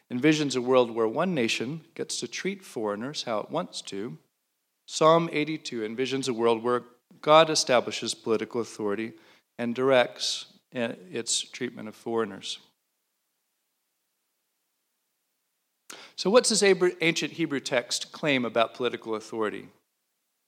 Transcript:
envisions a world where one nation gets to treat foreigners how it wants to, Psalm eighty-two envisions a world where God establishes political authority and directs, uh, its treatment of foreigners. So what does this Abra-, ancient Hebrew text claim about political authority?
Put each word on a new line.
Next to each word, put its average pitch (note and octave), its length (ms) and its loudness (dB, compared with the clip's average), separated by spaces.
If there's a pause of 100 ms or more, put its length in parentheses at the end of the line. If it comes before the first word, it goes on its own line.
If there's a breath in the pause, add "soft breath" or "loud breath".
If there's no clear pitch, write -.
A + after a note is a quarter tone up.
envisions C#3+ 460 2
a B2+ 60 0
world B2 280 4
where A2+ 180 0
one E3 280 -2
nation B2+ 460 -2 (140)
gets - 260 -8
to A#2+ 80 -8
treat G3 340 -8
foreigners A2 600 -6
how A2+ 160 -2
it - 120 -8
wants E3 300 -6
to, A2+ 360 -10 (680)
Psalm E3 480 4
eighty-two D3+ 480 -4
envisions B2+ 480 -4
a B2 40 -2
world A2+ 300 2
where B2 200 0 (360)
God D#3 300 6
establishes A#2+ 640 0
political A2 480 -2
authority G#2+ 500 -6 (460 soft breath)
and A#2 180 -4
directs, B2+ 720 2 (280)
uh, A#2+ 200 -4 (180)
its A#2+ 300 -4
treatment - 480 -10
of G#2 60 -16
foreigners. A2 640 -6 (3500 loud breath)
So - 140 -2
what A3+ 160 6
does G3+ 160 2
this G3 100 8
Abra-, F3+ 200 4 (100)
ancient D#3+ 320 0
Hebrew C#3+ 260 -4
text - 540 -4
claim C3+ 320 0
about A2+ 300 0
political A2+ 380 -4
authority? G#2+ 540 -6 (800)